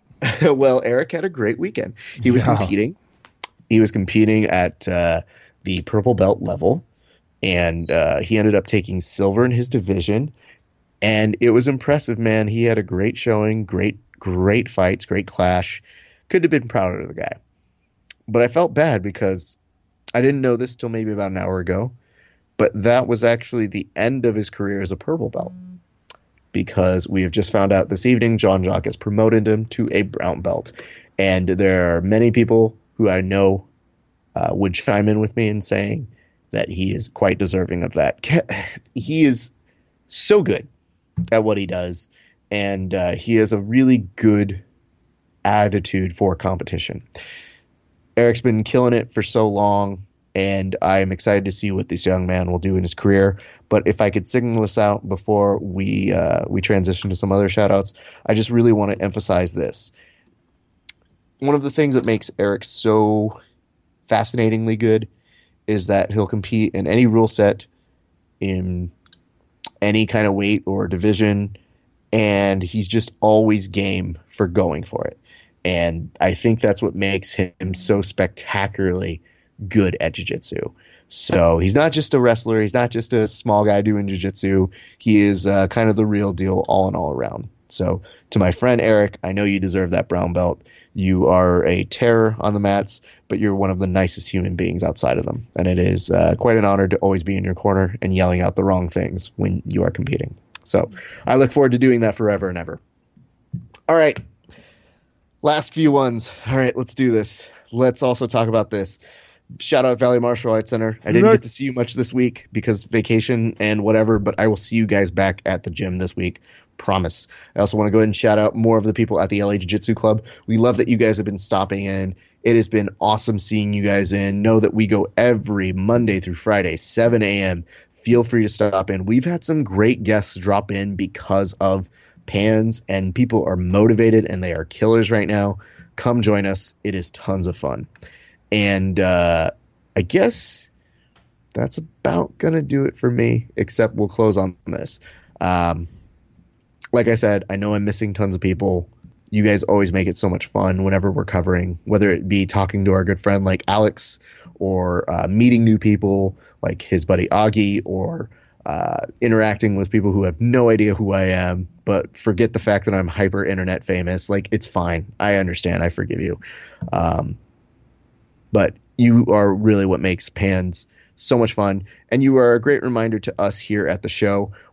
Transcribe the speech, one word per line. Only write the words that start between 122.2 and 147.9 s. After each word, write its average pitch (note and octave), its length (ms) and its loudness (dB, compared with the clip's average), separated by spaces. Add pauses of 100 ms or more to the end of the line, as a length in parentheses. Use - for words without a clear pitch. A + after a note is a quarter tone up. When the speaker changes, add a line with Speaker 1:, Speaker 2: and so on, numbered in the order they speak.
Speaker 1:
It A#2 140 4
has A2 120 2
been G#2 200 0 (100)
awesome G#2+ 400 0
seeing G#2 340 -2
you G2+ 100 -2
guys G2 280 0
in. G2 300 -2
Know A2+ 180 4
that G#2 140 2
we A2 140 0
go G2+ 200 2 (100)
every G#2 560 2
Monday G#2 460 0
through F2 160 -8
Friday, F#2+ 400 0
seven A2+ 480 2
A G2+ 200 0
M. F2+ 200 -4 (300)
Feel A#2+ 320 2
free A#2 180 0
to G#2+ 60 0
stop G2 420 0
in. F#2 140 -4
We've A#2+ 200 2
had F3 180 -4
some D#3 200 -2
great A2 400 2
guests G#2 320 -2
drop G2+ 360 -2
in G2+ 240 -4
because F#2+ 580 -4
of F#2+ 360 -2 (380)
Pans, A2 600 0
and F#2+ 280 -4
people A2+ 300 0
are F2+ 100 -2
motivated A2 720 4
and F#2 140 -6
they F2+ 100 -4
are D#2+ 100 -6
killers A2 460 2
right G#2 180 0
now. G2+ 300 0 (380)
Come A#2+ 260 0
join G2+ 240 2
us. G2 380 -6
It G2+ 100 -4
is F2+ 160 -8
tons F#2+ 380 -4
of F2 100 -6
fun. B1+ 300 -8 (640)
And, G2 480 0
uh, F2 520 2 (440)
I G2 80 0
guess - 640 -2 (840)
that's B2 260 -4
about - 580 -4
gonna D#3+ 240 0
do C#3 240 0
it - 100 -4
for B2 140 0
me, A#2 380 0 (100)
except A2 380 0
we'll G#2 120 0
close G#2+ 300 2
on F#2+ 180 -2 (100)
this. - 340 -10 (420)
Um, E2+ 460 0 (1040)
like A#2+ 160 2
I A#2 80 4
said, G#2 340 0
I F#2+ 60 -6
know G#2 180 -2
I'm G#2 100 -2
missing G2+ 300 -4